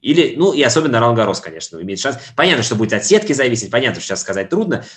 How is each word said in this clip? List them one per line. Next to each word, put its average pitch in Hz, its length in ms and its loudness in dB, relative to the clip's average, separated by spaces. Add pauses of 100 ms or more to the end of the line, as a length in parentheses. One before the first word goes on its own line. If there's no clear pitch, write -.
Или, 151 360 2
ну, 180 160 4
и 143 80 0
особенно 143 380 2
Ролан 117 160 4
Гаррос, 101 260 0
конечно, 82 400 -14
имеет 95 180 -8
шанс. 139 180 -4 (200)
Понятно, 151 260 2
что 117 120 -2
будет 107 180 0
от 104 100 -2
сетки 208 300 2
зависеть, 120 380 0
понятно, 117 280 0
что - 100 -10
сейчас 95 120 -6
сказать 95 280 -6
трудно, 175 360 -2 (120)